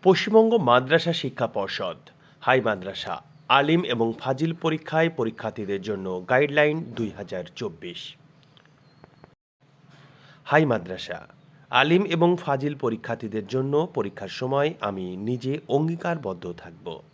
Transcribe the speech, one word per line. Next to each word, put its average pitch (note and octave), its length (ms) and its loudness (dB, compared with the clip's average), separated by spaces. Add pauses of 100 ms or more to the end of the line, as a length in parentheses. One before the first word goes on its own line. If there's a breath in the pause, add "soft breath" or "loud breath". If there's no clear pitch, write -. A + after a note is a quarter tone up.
পশ্চিমবঙ্গ A3 500 6
মাদ্রাসা D3+ 600 4
শিক্ষা B2+ 340 -4
পর্ষদ, G2 500 -4 (420 soft breath)
হাই B2+ 220 4
মাদ্রাসা, F#2+ 600 -4 (240)
আলিম D3 360 6
এবং A2+ 360 0
ফাজিল C#3+ 340 -2
পরীক্ষায় D#3+ 560 0
পরীক্ষার্থীদের A2 720 -4
জন্য F#2 480 -6
গাইডলাইন D3 540 2
দুই A2+ 260 -6
হাজার F#2 340 -10 (120)
চব্বিশ। F2 600 -12 (2250 soft breath)
হাই D#3 220 6
মাদ্রাসা, F2+ 640 -4 (420 soft breath)
আলিম D#3+ 360 4
এবং E3+ 360 2
ফাজিল C#3+ 340 -2
পরীক্ষার্থীদের A2+ 720 -4
জন্য C#3 460 0
পরীক্ষার G2+ 340 -6
সময় C#3 540 -2
আমি F#2 360 -6
নিজে B2+ 500 -4
অঙ্গীকারবদ্ধ C#3+ 880 -2
থাকব। E2 440 -14 (120)